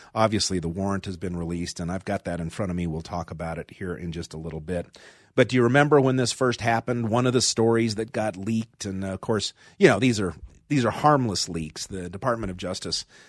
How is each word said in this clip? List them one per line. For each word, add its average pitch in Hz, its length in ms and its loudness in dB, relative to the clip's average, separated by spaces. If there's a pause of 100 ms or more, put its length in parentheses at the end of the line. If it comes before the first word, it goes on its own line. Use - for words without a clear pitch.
(140)
obviously 104 460 2
the 80 100 -4
warrant 95 360 -2
has 92 120 -8
been 87 200 -6
released, 85 420 -6
and 85 120 -4
I've 95 140 -6
got 98 200 -4
that 87 140 -4
in 82 120 -4
front 98 180 -4
of 87 60 -2
me. 87 100 -2
We'll 80 160 -4
talk 85 300 -8
about 82 260 -8
it - 140 -12
here 90 240 -8
in 85 160 -8
just 82 220 -10
a 78 40 -10
little 80 220 -10
bit. 87 260 -6 (500)
But 123 140 4
do 127 60 0
you 123 80 6
remember 143 360 6
when 131 180 4
this 123 140 2
first 123 300 0
happened? 117 480 0
One 123 160 2
of 123 80 2
the 123 80 4
stories 113 540 2
that 110 160 -6
got 107 260 -2
leaked, 113 480 -4
and, 95 180 -6
uh, 95 100 -4
of 95 80 -8
course, 110 320 -2 (260)
you 196 80 10
know, 107 100 8
these 113 240 4
are, 90 140 -2 (320)
these 135 180 2
are 107 60 2
harmless 127 580 2
leaks. 82 380 -8
The 92 200 -10
Department 104 440 -4
of 90 60 -10
Justice 92 480 -8 (240)